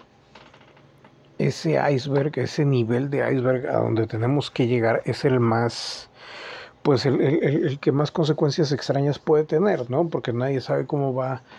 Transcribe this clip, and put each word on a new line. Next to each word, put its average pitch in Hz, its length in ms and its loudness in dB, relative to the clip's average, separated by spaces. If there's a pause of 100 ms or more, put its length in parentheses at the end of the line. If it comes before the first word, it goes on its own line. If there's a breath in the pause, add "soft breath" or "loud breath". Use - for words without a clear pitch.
(1400)
ese 143 420 0 (120)
iceberg, 143 460 -2
ese 123 260 -2
nivel 127 460 0
de 139 80 -2
iceberg 127 500 0
a 135 100 2
donde 113 280 2
tenemos 120 440 -2
que 131 160 0
llegar 117 380 2
es - 200 -2
el 131 160 4
más, 117 680 0 (720 loud breath)
pues, 139 240 2
el, 139 140 2
el, 147 220 2
el, 160 240 2
el 139 140 -4
que 147 120 2
más 143 180 0
consecuencias 151 640 0
extrañas 139 460 0
puede 156 260 2
tener, 156 460 0
¿no? 156 180 0
Porque 139 240 -4
nadie 127 280 -2
sabe 139 260 -2
cómo 139 280 -2
va 131 280 -4 (160 loud breath)